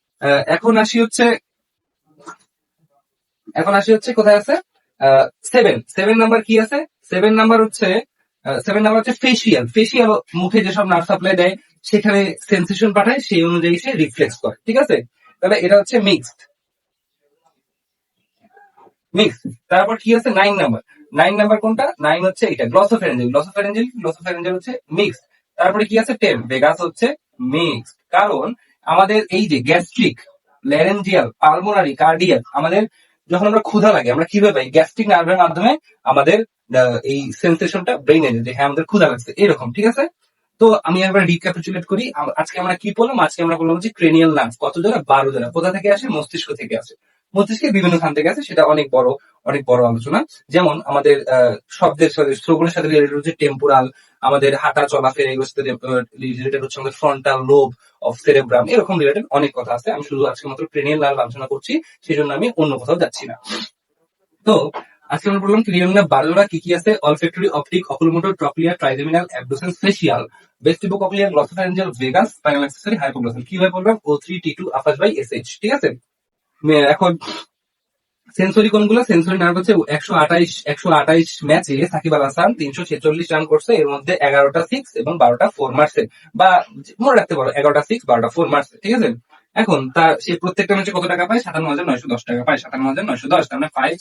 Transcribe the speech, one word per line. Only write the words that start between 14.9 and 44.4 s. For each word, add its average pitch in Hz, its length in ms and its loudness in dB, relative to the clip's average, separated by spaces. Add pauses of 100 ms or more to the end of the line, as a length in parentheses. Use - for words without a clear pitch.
তাহলে 190 180 2
এটা 180 180 4
হচ্ছে 202 240 2
মিক্সড, 190 480 -2 (2750)
মিক্সড। - 380 -2 (160)
তারপর 202 280 2
কি 226 200 2
আছে? 226 140 -2
নাইন 202 240 2
নাম্বার। 135 280 -2 (300)
নাইন 170 240 2
নাম্বার 214 240 2
কোনটা? 226 400 -2
নাইন 165 240 0
হচ্ছে 190 220 0
এটা, 151 180 -4
গ্লসোফ্যারিঞ্জিয়াল। 131 680 0
গ্লসোফ্যারিঞ্জিয়াল, 202 680 -4
গ্লসোফ্যারিঞ্জিয়াল 175 560 -6
হচ্ছে 185 160 -10 (200)
মিক্সড। - 300 -4 (340)
তারপরে 196 280 0
কি 214 140 0
আছে? 226 160 -2
টেন। 175 280 -2
ভেগাস 131 380 0
হচ্ছে 226 340 -4 (260)
মিক্সড। 127 560 -6 (140)
কারণ 208 440 -2 (280)
আমাদের 190 480 2
এই 208 180 0
যে 135 140 0
গ্যাস্ট্রিক, 170 580 0 (460)
ল্যারেঞ্জিয়াল, 185 640 0
পালমোনারি, 180 640 2
কার্ডিয়াক, 160 480 2 (100)
আমাদের 170 300 0 (480)
যখন 180 160 0
আমরা 214 140 2
ক্ষুধা 208 320 4
লাগে, - 200 0
আমরা 156 120 0
কিভাবে 202 280 2
পাই? - 180 -4
গ্যাস্ট্রিক 160 380 2
নার্ভের 175 280 4
মাধ্যমে 190 420 2 (260)
আমাদের, 156 400 2 (320)
আহ, 123 280 2
এই 135 280 -6
সেনসেশনটা 175 640 -2
ব্রেইনে 147 360 2
যায় 117 120 -4
যে 123 80 -8
হ্যাঁ, 139 140 0
আমাদের 143 180 -4
ক্ষুধা 180 240 4
লাগছে, 120 280 -8
এরকম, 147 360 0
ঠিক 202 140 -2
আছে? 277 220 0 (500)
তো 220 260 6
আমি 180 180 0
একবার 190 240 2
রিক্যাপিচুলেট 175 580 -4
করি। 240 300 -4
আম-, - 220 -6
আজকে - 240 -6
আমরা 180 140 -2
কি 196 220 -8
পড়লাম? 233 240 -2
আজকে 165 220 -2
আমরা 165 140 -2
পড়লাম 165 200 -2
হচ্ছে 185 120 -8
ক্রেনিয়াল 160 460 2
নার্ভ। 120 260 -4